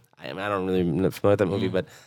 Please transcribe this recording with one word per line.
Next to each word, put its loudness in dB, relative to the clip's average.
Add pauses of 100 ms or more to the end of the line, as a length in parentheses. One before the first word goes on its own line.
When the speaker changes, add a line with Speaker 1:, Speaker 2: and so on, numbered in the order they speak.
(200)
Speaker 1:
I, -12
I -6
don't -2
really 2
know, 0
familiar 2
with 4
that 2
movie, -2
Speaker 2:
Mm. -4
Speaker 1:
but -2 (220)